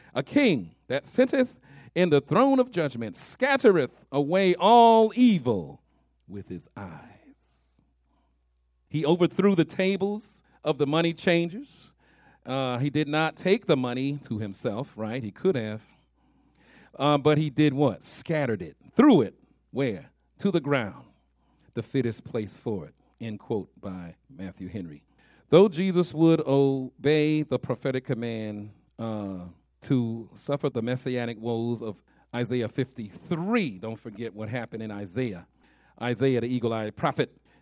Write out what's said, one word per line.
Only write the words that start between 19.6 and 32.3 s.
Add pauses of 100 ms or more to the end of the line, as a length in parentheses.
Where? (280)
To
the
ground. (680)
The
fittest
place
for
it. (260)
End
quote (100)
by (180)
Matthew
Henry. (460)
Though
Jesus
would
obey
the
prophetic
command, (280)
uh, (420)
to
suffer
the
messianic
woes
of (320)